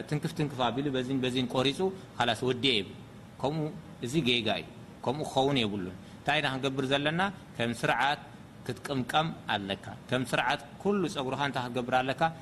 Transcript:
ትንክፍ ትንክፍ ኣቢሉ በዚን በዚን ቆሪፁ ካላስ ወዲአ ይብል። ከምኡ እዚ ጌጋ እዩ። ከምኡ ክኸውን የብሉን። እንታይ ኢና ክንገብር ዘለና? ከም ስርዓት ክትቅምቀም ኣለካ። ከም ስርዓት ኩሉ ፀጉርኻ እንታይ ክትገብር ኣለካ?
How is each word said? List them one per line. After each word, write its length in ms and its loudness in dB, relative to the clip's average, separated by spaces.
ትንክፍ 280 -2
ትንክፍ 280 -2
ኣቢሉ 300 2
በዚን 300 0
በዚን 280 2
ቆሪፁ 320 2
ካላስ 300 2
ወዲአ 320 2
ይብል። 200 0
ከምኡ 280 0
እዚ 200 -4
ጌጋ 340 4
እዩ። 120 -4
ከምኡ 240 -2
ክኸውን 320 4
የብሉን። 400 0
እንታይ 260 0
ኢና 100 2
ክንገብር 380 0
ዘለና? 340 2
ከም 200 0
ስርዓት 480 2
ክትቅምቀም 640 0
ኣለካ። 400 -2
ከም 200 2
ስርዓት 360 2
ኩሉ 300 2
ፀጉርኻ 340 -2
እንታይ 200 0
ክትገብር 340 0
ኣለካ? 260 2